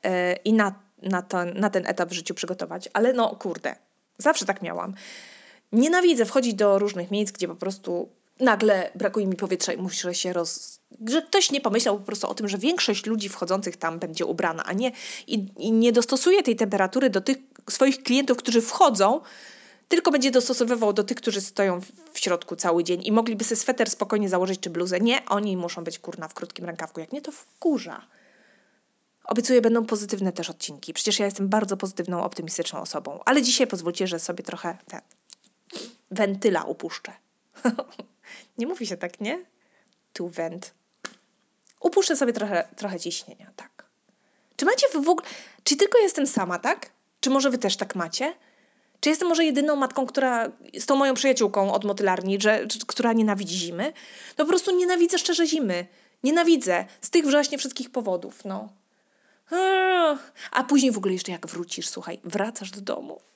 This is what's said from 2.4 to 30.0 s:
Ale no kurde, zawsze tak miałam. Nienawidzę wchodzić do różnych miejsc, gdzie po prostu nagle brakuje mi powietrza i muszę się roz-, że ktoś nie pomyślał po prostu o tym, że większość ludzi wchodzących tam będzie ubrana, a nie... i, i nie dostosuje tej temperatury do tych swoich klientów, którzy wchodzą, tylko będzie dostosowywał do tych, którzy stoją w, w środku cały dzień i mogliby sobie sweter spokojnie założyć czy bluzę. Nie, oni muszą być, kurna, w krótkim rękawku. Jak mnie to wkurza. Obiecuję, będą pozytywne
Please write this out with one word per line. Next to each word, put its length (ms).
Ale 200
no 240
kurde, 400
zawsze 260
tak 180
miałam. 320
Nienawidzę 520
wchodzić 300
do 240
różnych 320
miejsc, 220
gdzie 160
po 60
prostu 540
nagle 540
brakuje 320
mi 100
powietrza 360
i 40
muszę 380
się 180
roz-, 480
że 160
ktoś 280
nie 100
pomyślał 380
po 60
prostu 240
o 60
tym, 140
że 100
większość 480
ludzi 220
wchodzących 480
tam 220
będzie 280
ubrana, 380
a 80
nie... 200
i, 200
i 140
nie 200
dostosuje 500
tej 140
temperatury 540
do 100
tych 160
swoich 320
klientów, 360
którzy 240
wchodzą, 580
tylko 220
będzie 200
dostosowywał 640
do 120
tych, 120
którzy 240
stoją 400
w, 60
w 60
środku 380
cały 280
dzień 200
i 80
mogliby 320
sobie 120
sweter 340
spokojnie 380
założyć 320
czy 100
bluzę. 300
Nie, 240
oni 320
muszą 280
być, 140
kurna, 300
w 60
krótkim 300
rękawku. 360
Jak 120
mnie 100
to 100
wkurza. 720
Obiecuję, 360
będą 260
pozytywne 460